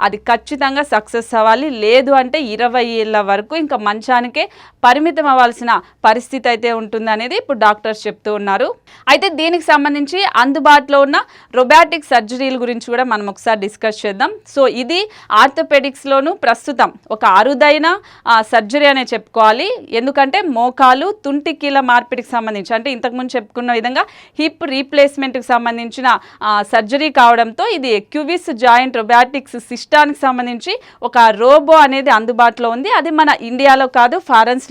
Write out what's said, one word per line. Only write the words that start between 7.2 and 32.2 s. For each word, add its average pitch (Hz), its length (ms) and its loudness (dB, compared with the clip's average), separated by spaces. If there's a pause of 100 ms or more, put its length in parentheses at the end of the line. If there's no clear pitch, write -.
ఇప్పుడు 285 220 -4
డాక్టర్స్ 214 480 0
చెప్తూ 208 280 -6
ఉన్నారు. 202 400 -2 (340)
అయితే 302 200 2
దీనికి 330 360 -2
సంబంధించి 294 600 0 (120)
అందుబాటులో 277 640 2
ఉన్న 285 220 0 (340)
robotic 311 480 4
సర్జరీల 254 560 -2
గురించి 233 260 -6
కూడా 247 180 -2
మనం 214 220 -4
ఒకసారి 208 340 -2
డిస్కస్ 214 460 -6
చేద్దాం. 214 260 -4 (260)
So 262 100 4
ఇది 320 420 -4 (220)
ఆర్థోపెడిక్స్‌లోనూ 277 1000 0
ప్రస్తుతం 240 600 -2 (180)
ఒక 214 140 -4
అరుదైన, 294 760 2 (300)
ఆ, 226 140 4
సర్జరీ 233 440 0
అనే 269 160 2
చెప్పుకోవాలి. 233 880 -2
ఎందుకంటే 269 520 0
మోకాలు 262 720 0 (100)
తుంటి 294 280 -4
కీళ్ళ 285 280 -2
మార్పిడికి 247 480 -2
సంబంధించి, 220 460 -6
అంటే 226 160 -4
ఇంతకుముందు 247 460 -8
చెప్పుకున్న 240 360 -6
విధంగా 247 320 -2 (360)
హిప్ 311 240 -4
రీప్లేస్‌మెంట్‌కి 277 800 -2
సంబంధించిన, 233 720 -2 (240)
ఆ, 208 200 0
సర్జరీ 240 480 -2
కావడంతో 240 560 2
ఇది 262 340 -2
క్యూబిస్ 311 520 -6
జాయింట్ 247 440 2
robotics 240 640 0
సిస్టానికి 294 600 0
సంబంధించి 247 640 -4 (220)
ఒక 240 160 -2
రోబో 247 540 4
అనేది 277 380 4
అందుబాటులో 233 600 0